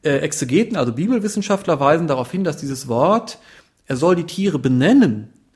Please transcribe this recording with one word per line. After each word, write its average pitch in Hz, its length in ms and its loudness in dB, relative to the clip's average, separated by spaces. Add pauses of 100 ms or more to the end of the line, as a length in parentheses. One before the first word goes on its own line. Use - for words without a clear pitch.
Äh, 139 140 0
Exegeten, 151 600 -2
also 123 160 -2
Bibelwissenschaftler, 196 840 -2
weisen 156 280 2
darauf 127 220 -2
hin, 190 140 -4
dass 156 140 -2
dieses 135 300 -8
Wort, 160 520 0 (480)
„er 131 100 -4
soll 175 180 4
die 165 100 -4
Tiere 180 340 -2
benennen“, 131 760 2 (220)